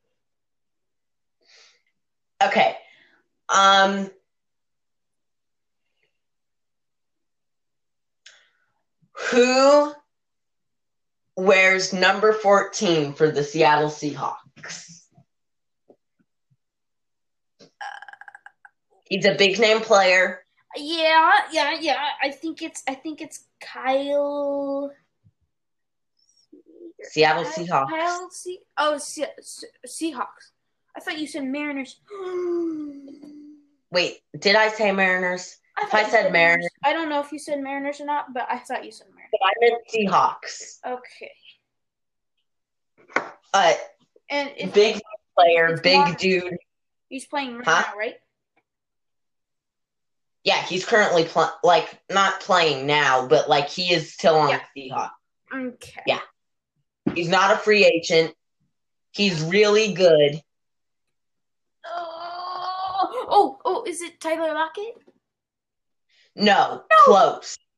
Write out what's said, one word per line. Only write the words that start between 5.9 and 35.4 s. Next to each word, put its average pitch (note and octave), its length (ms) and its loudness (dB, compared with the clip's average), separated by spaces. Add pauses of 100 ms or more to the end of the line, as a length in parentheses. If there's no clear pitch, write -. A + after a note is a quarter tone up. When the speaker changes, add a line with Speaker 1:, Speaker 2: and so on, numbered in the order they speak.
Speaker 1:
who C4+ 800 2 (1400)
wears F#3+ 580 4
number G3 400 2
fourteen F#3+ 800 0
for D#3 160 2
the C#3+ 140 -2
Seattle D3+ 460 2
Seahawks? - 1120 -12 (4000)
He's G3 200 -4
a G3 100 4
big G3 240 0
name A3 220 2
player. F#3 640 2 (300)
Speaker 2:
Yeah, D#4+ 560 2 (200)
yeah, D4+ 280 -2
yeah. C#4 220 -2 (220)
I C#4 80 -4
think D#4 300 -12
it's, D#4+ 260 -14
I C4+ 80 -8
think D4+ 240 -16
it's - 260 -18 (140)
Kyle C#4+ 1300 -4 (2250)
Speaker 1:
Seattle D#3 420 0
Speaker 2:
I, - 60 -10
Speaker 1:
Seahawks. E3+ 380 -4
Speaker 2:
Seattle F4 420 -6
Se-, - 280 -16 (180)
oh, D4+ 200 -2
Se-, - 280 -10 (160)
Se-, - 260 -20 (200)
Seahawks. - 640 -12 (440)
I - 40 -16
thought E4+ 180 -10
you D4+ 100 -8
said C#4+ 180 -10
Mariners. C#4 540 -8 (120)
<gasps> D#4+ 1800 -12
Speaker 1:
Wait, F3 280 -4 (180)
did G3+ 180 2
I A3 140 4
say G#3+ 220 -2
Mariners? F#3 640 -2 (200)